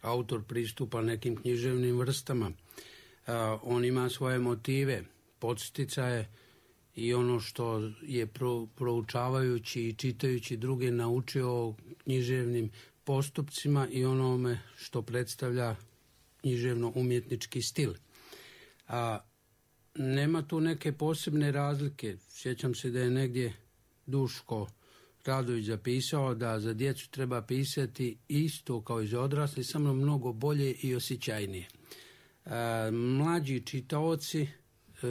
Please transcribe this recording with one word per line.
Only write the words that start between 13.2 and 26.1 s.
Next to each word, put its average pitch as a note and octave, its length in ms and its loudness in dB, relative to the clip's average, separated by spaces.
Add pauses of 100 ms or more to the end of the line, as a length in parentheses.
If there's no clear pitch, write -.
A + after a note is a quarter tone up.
i B2+ 140 2
onome B2+ 560 2 (160)
što - 260 -4
predstavlja A#2+ 760 -2 (640)
književno-umjetnički B2 1200 0
stil. A2+ 320 0 (960)
A, A#2 300 -2 (760)
nema C#3+ 480 2
tu D#3 180 0
neke D#3 320 0
posebne D3+ 600 0
razlike. C#3+ 640 0 (120)
Sjećam B2+ 460 -2
se B2 160 -2
da B2 100 0
je B2 100 4
negdje B2+ 420 2 (540)
Duško B2 600 -2 (560)
Radović B2 420 0
zapisao B2+ 680 0